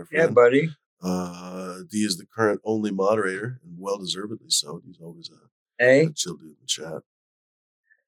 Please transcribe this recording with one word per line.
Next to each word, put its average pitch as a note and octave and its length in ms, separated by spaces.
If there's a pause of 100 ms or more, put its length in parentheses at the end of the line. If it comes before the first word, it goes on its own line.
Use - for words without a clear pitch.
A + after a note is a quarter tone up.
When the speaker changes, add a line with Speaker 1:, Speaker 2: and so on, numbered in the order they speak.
(120)
Speaker 1:
Yeah, D#3 120
Speaker 2:
friend. A#2 100
Speaker 1:
buddy. B2+ 360 (320)
Speaker 2:
Uh, F2+ 760 (120)
D G#2 80
is G2+ 200
the G#2 80
current G#2+ 380
only G#2+ 260
moderator, G2 760
and E2+ 140
well-deservedly G2 720
so. E2 340
He's F2+ 160
always E2 300
a, - 180 (340)
Speaker 1:
Hey. C3+ 240
Speaker 2:
a D#3+ 60
chill - 220
dude D#2 160
in D2 100
the - 60
chat. D#2 360 (1040)